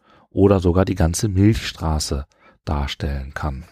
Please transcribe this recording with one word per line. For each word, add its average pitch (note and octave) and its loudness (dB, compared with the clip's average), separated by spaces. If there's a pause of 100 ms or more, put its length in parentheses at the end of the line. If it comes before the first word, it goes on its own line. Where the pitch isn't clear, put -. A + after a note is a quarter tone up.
(320)
oder G2 4
sogar F2+ 2
die G2 -2
ganze E2+ 0
Milchstraße F2+ 0 (400)
darstellen C#2 -6
kann, C2+ -8